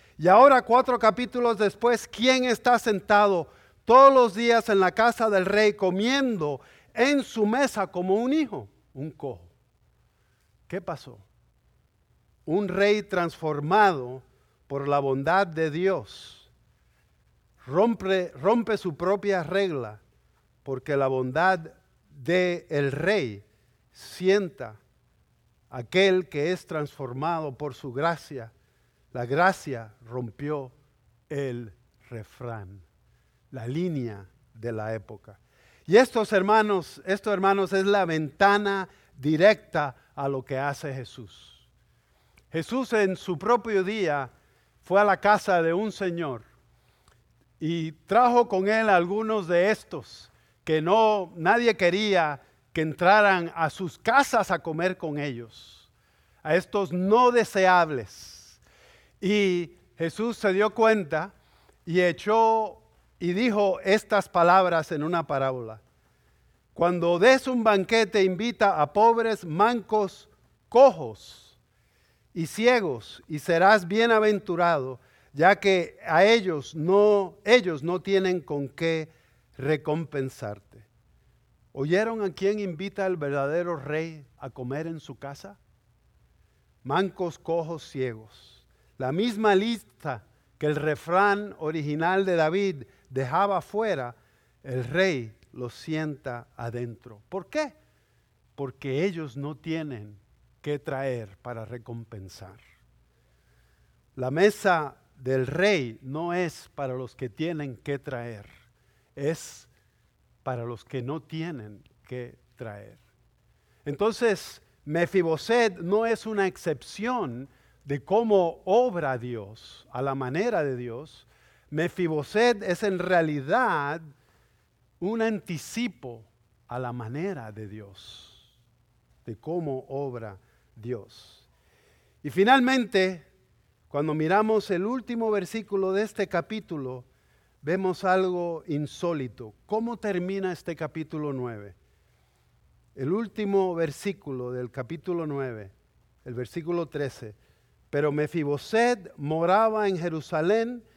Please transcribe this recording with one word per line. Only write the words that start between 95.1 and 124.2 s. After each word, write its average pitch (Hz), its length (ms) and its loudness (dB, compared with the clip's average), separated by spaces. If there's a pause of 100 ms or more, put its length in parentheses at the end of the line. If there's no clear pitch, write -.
los 123 200 -10
sienta 143 840 -8
adentro. 120 720 -10
¿Por 185 200 -10
qué? 294 240 -6 (800)
Porque 139 520 -6
ellos 160 320 -6
no 143 180 -8
tienen 131 640 -10 (420)
qué 147 160 -6
traer 131 600 -6
para 113 280 -12
recompensar. 110 920 -16 (1600)
La 127 140 -4
mesa 170 680 0 (200)
del 131 300 -2
rey 151 540 0
no 156 320 -6
es 175 420 -6
para 135 180 -6
los 127 220 -12
que 127 140 -10
tienen 147 480 -6
que 143 200 -6
traer, 120 480 -12 (720)
es - 520 -8 (760)
para 123 200 -6
los 117 220 -12
que 131 160 -10
no 143 200 -8
tienen 139 640 -12 (240)
que 123 300 -14 (180)
traer. 104 440 -16 (840)
Entonces, 202 800 -2 (240)
Mefiboset 175 920 0
no 202 260 0
es 220 220 -4
una 208 180 -2
excepción 180 1040 -6 (340)
de 139 200 -6
cómo 196 640 2
obra 180 520 0
Dios, 113 760 -14
a 123 100 -6
la 135 140 -2
manera 156 480 -2
de 135 120 -2
Dios. 123 520 -14 (420)
Mefiboset 170 920 0
es 180 200 -4
en 196 160 -2
realidad 165 1000 0 (1000)